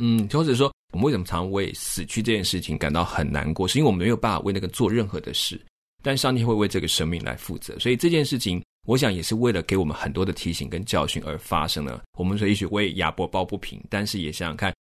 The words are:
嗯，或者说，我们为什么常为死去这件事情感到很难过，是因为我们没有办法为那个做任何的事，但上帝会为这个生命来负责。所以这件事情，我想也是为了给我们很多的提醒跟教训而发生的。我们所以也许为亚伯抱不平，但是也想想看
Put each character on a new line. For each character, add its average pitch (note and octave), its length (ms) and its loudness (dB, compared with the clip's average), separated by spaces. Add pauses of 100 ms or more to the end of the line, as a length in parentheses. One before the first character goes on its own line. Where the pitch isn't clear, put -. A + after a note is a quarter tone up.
嗯， A2+ 260 4
或 C#3+ 160 4
者 D3 100 4
说， C3+ 180 4 (200)
我 D#2+ 60 -4
们 G#2+ 80 4
为 D3+ 60 6
什 A#2 60 2
么 F2 80 -2
常 F2 240 -2
为 G2 240 0
死 - 320 -6
去 - 160 -2
这 A2+ 120 2
件 F#2+ 100 2
事 F2+ 160 0
情 D#2 180 -2
感 D2 140 0
到 E2 120 2
很 D#2 280 0
难 D2 220 -2
过， F#2 120 0
是 B2 140 2
因 D#3 60 4
为 - 20 6
我 A2+ 40 6
们 F2+ 120 0
没 G#2+ 60 2
有 A#2 80 2
办 A2 160 0
法 E2+ 80 0
为 G2 100 0
那 G2 80 -2
个 F#2+ 80 -4
做 G#2 240 2
任 A2+ 160 2
何 F2 140 -8
的 - 120 -8
事， - 260 -2 (440)
但 C3+ 140 0
上 C3 180 2
帝 A#2 80 2
会 A#2 100 2
为 G#2 140 4
这 F#2+ 140 0
个 D#2 60 -2
生 D#2+ 200 2
命 E2+ 160 -2
来 B1 120 -4
负 - 220 -10
责。 - 220 -12
所 - 120 0
以 B2+ 40 4
这 E3+ 140 4
件 D#3 160 4
事 C3+ 140 -2
情， F2+ 220 0 (260)
我 A#2+ 100 4
想 B2+ 160 2
也 F2 80 -4
是 A2 140 -2
为 A#2+ 160 4
了 F2 120 0
给 - 140 2
我 F#2+ 60 4
们 D2+ 120 -2
很 - 160 -4
多 F2+ 140 0
的 F#2 80 -2
提 - 180 -4
醒 D2 180 -6
跟 F2+ 160 -6
教 D#2 200 0
训 - 180 -4
而 D2+ 140 -8
发 D#2 300 0
生 D2 180 -2
的。 B1 160 -8 (160)
我 F2 60 -2
们 F#2+ 120 0
所 G#2 120 0
以 G#2 40 4
也 G#2 40 4
许 G2+ 120 -2
为 G2+ 260 0
亚 E2 180 0
伯 F2 160 -4
抱 F#2 180 -2
不 G2+ 120 -6
平， - 220 -12 (120)
但 G#2 160 -2
是 G2+ 120 -4
也 D#2 120 -4
想 E2+ 160 -6
想 D#2 100 -6
看 F#2 240 -2